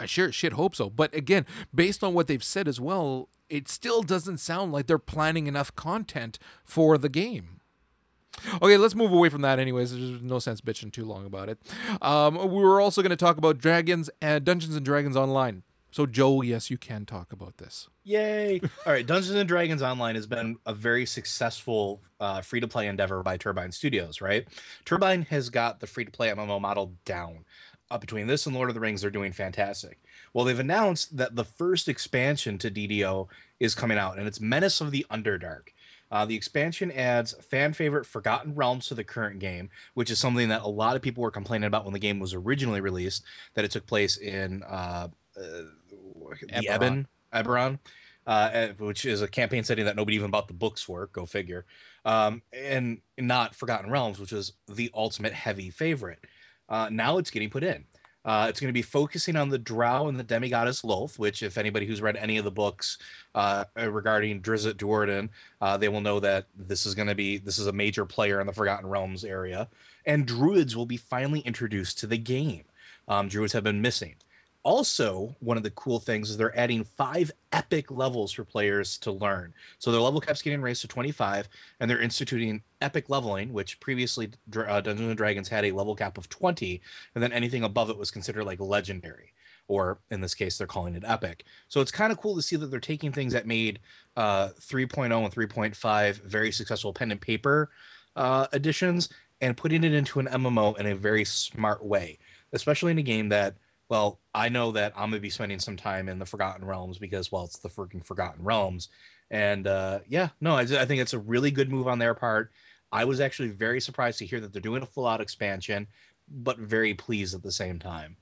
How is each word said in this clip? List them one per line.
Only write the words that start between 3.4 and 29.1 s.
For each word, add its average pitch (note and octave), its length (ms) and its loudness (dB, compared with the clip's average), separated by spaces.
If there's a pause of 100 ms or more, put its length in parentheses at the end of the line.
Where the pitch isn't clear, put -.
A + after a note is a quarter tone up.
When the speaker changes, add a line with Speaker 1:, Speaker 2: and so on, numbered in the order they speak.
Speaker 1:
it D3 180 -6
still A#3 340 2
doesn't F3 360 0
sound F3 340 -2
like C#3+ 140 0
they're D#3 120 6
planning D#3 480 0
enough C#3+ 280 -2
content D#3 640 -6 (260)
for D#3 340 6
the C3+ 100 0
game. C#3 520 -4 (1000)
Okay, G3+ 140 12
let's G#3 180 6
move A3 160 4
away F3 200 10
from C#3+ 100 -2
that C3+ 180 4
anyways. B2+ 320 0
There's B2 320 -6
no B2+ 160 -2
sense A#2 220 -4
bitching G#2+ 320 -6
too A#2 140 -8
long G2 200 -10
about G2 220 -8
it. A2 100 -8 (440)
Um, D3 340 6
we F#3+ 260 2
were G3 180 12
also G3+ 220 6
gonna F3+ 140 4
talk E3+ 220 6
about D#3 200 6
Dragons, E3 520 4 (100)
uh, D3+ 180 4
Dungeons D#3+ 380 2
and C#3+ 80 -2
Dragons C#3+ 320 2
Online. C3+ 460 2 (280)
So, D3 140 2
Joe, C3+ 380 6
yes, A#2 280 -2
you B2+ 60 -2
can G#2 300 -10
talk F#2 260 -12
about G2 240 -16
this. - 320 -16 (160)
Speaker 2:
Yay. G#3 560 2 (120)
<laughs> - 140 -8
All D#3+ 60 6
right, B2 140 4
Dungeons F#3 280 2
and G3+ 140 2
Dragons E3 340 2
Online B2 320 0
has A2 120 -4
been A#2 400 -4
a A2+ 80 -4
very A#2+ 320 2
successful, A2 960 -2 (180)
uh, G2 220 -2
free-to-play A#2 440 -2
endeavor G2 360 0
by F#2 160 -2
Turbine F2+ 340 -4
Studios, F#2 480 -2
right? G2+ 260 0 (380)
Turbine F#3 380 2
has C#3+ 260 -2
got A#2 320 0
the A2+ 60 -12
free-to-play A2+ 440 -2
M G2+ 80 -2
M G#2+ 120 -6
O G2+ 100 0
model G2 320 -2 (140)
down. E2+ 400 -8 (440)
Uh, B2 60 -4
between G#2+ 300 -6
this C#3+ 180 0
and C3+ 100 -4
Lord B2+ 140 0
of A#2+ 60 -4
the A2+ 60 -6
Rings, A2 200 -2
they're G#2 100 -2